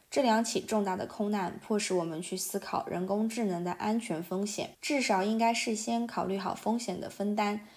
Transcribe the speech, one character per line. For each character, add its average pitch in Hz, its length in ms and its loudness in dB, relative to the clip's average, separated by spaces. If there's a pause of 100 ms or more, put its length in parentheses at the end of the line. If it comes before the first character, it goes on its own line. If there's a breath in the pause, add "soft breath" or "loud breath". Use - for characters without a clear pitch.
这 277 140 2
两 226 200 6
起 208 180 -2
重 214 220 0
大 185 120 0
的 196 100 -4
空 208 240 -2
难 196 300 -2
迫 - 180 0
使 202 160 0
我 175 100 4
们 165 180 -4
去 185 140 -6
思 - 220 -4
考 - 300 -4
人 180 180 -2
工 208 240 2
智 226 140 -2
能 175 200 0
的 175 100 -2
安 220 260 0
全 175 240 -4
风 190 240 -2
险， - 240 -6 (100)
至 294 180 2
少 208 220 4
应 214 160 2
该 233 160 4
事 233 220 0
先 233 320 -2
考 - 180 -2
虑 190 140 0
好 185 160 -2
风 226 240 0
险 180 200 -4
的 - 80 -6
分 208 280 -2
担， 208 420 0